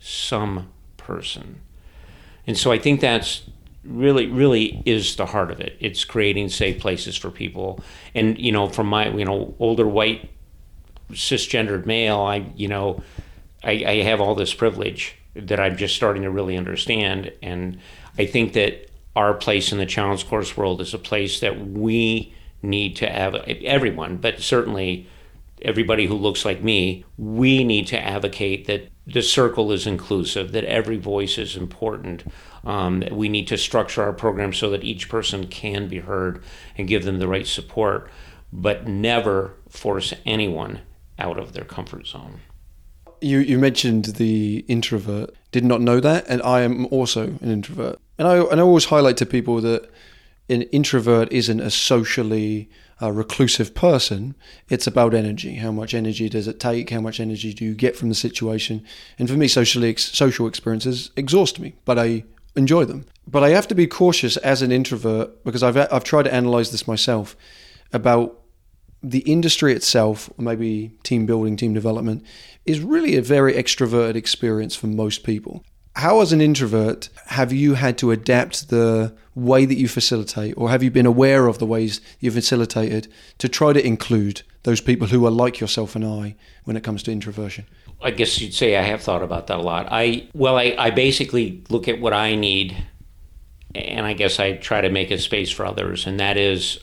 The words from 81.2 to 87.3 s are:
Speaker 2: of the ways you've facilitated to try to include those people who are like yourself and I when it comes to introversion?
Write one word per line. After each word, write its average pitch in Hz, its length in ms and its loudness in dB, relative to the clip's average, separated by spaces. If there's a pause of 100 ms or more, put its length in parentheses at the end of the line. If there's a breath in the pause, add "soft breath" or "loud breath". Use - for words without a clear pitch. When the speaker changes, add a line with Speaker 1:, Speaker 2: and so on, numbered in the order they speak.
Speaker 2:
of 113 120 2
the 113 60 -2
ways 110 380 -2 (180 loud breath)
you've 120 140 0
facilitated 110 760 0 (300 soft breath)
to 131 100 -2
try 147 240 4
to 143 140 4
include 107 560 0 (220)
those 117 180 2
people 120 240 2
who 120 200 4
are 113 40 6
like 120 280 2
yourself 110 380 -4
and 110 80 -2
I 104 320 -6 (280 soft breath)
when 110 120 -4
it 110 80 -8
comes 104 200 -6
to 117 80 -4
introversion? 104 540 -8 (360 soft breath)